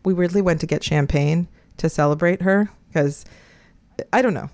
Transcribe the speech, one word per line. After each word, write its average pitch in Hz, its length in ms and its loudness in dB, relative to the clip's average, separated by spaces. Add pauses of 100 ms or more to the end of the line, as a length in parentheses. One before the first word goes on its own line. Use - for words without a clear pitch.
we 190 80 0
weirdly 180 300 0
went 170 180 0
to 160 60 -6
get 151 180 -2
champagne 151 640 0 (300)
to 165 100 0
celebrate 160 540 0
her 196 280 2 (220)
'cause, 143 320 -2 (880)
I 233 80 4
don't 240 140 2
know. - 200 -8